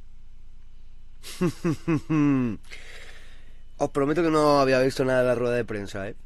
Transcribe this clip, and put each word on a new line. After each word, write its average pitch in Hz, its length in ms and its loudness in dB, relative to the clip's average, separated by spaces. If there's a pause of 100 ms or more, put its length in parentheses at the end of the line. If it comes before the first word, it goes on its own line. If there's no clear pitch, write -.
(1200)
<laughs> 147 1400 0 (1200)
Os 143 120 0
prometo 147 320 2
que 165 80 4
no 151 300 6
había 131 200 6
visto 131 240 2
nada 127 180 4
de 127 60 4
la 123 60 4
rueda 120 220 0
de 120 80 0
prensa, 101 440 -6
¿eh? 117 60 -10 (120)